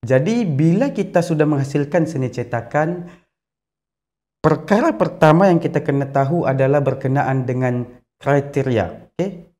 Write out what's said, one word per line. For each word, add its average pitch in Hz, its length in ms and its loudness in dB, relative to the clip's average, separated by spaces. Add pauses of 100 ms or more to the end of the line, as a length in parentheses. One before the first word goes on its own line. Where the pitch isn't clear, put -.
Jadi 180 400 2
bila 170 480 2
kita 175 320 -2
sudah 156 160 0
menghasilkan 147 640 0
seni 131 240 -4
cetakan, 151 800 -4 (1300)
perkara 202 560 2
pertama 165 560 4
yang 170 80 4
kita 156 240 -2
kena 139 240 -2
tahu 135 400 0
adalah 135 320 2
berkenaan 131 720 -2
dengan 127 320 -2 (400)
kriteria. 135 960 -2
Okey? - 420 -8